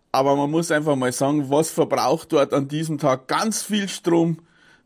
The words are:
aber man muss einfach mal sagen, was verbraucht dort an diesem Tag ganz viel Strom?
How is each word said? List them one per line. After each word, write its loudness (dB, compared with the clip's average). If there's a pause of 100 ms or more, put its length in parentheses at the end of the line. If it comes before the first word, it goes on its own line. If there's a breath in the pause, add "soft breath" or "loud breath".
(140 soft breath)
aber 2
man 0
muss -2
einfach 2
mal 0
sagen, 0
was 2
verbraucht 0
dort 2
an 0
diesem -6
Tag 0
ganz -2
viel -2
Strom? 0 (460 soft breath)